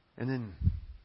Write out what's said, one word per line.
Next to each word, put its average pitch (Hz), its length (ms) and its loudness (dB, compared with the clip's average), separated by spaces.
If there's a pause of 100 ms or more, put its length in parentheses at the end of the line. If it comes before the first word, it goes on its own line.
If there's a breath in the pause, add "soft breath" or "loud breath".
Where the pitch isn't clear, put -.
(160)
And 120 120 -2
then 117 260 -2 (500)